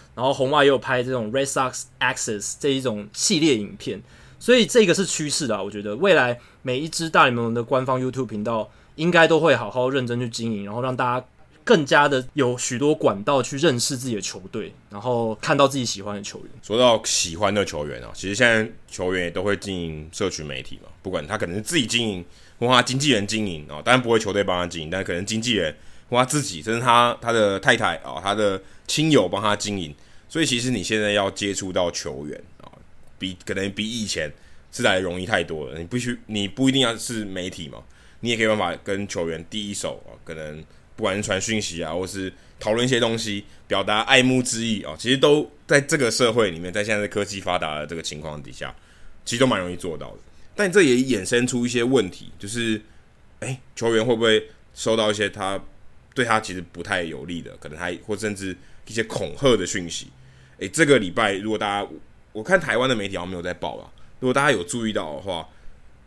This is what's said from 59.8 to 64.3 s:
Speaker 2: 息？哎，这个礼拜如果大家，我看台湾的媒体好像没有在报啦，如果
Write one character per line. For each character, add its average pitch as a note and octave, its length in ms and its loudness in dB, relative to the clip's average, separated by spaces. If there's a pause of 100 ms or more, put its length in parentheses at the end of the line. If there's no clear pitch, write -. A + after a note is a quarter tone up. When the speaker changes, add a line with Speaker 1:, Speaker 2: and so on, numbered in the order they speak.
Speaker 2:
息？ - 180 -10 (520)
哎， G2 80 -6
这 D#3 200 2
个 C#3 120 8
礼 F#2+ 120 0
拜 G#2 240 2
如 G2+ 160 -4
果 G#2 80 0
大 G2+ 240 -2
家， - 60 -8 (440)
我 G#2+ 100 -10
看 F#3 160 4
台 B2+ 200 0
湾 B2+ 100 2
的 B2+ 80 0
媒 G2+ 100 -4
体 G2 120 -6
好 F2 60 -6
像 F2+ 40 -8
没 F#2 80 -6
有 F2 60 -6
在 F2 100 -4
报 E2 240 -8
啦， G1+ 80 -14 (360)
如 B2+ 60 -4
果 B2+ 60 2